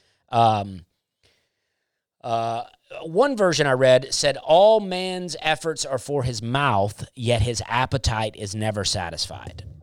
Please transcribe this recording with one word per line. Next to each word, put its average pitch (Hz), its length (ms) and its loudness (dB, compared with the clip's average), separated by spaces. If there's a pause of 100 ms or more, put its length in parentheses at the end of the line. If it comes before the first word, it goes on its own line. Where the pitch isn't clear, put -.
(280)
Um, 104 580 0 (1400)
uh, 113 420 -4 (380)
one 214 340 0
version 165 300 2
I 135 60 4
read 127 420 4
said, 139 220 0
"All 202 420 6
man's 180 640 -6
efforts 156 440 -4
are 135 140 -4
for 143 240 -4
his 123 180 -4
mouth, 117 640 -2 (120)
yet 117 260 0
his 120 240 -2
appetite 113 680 -2
is 101 180 -10
never 107 300 -4
satisfied." 82 800 -8 (180)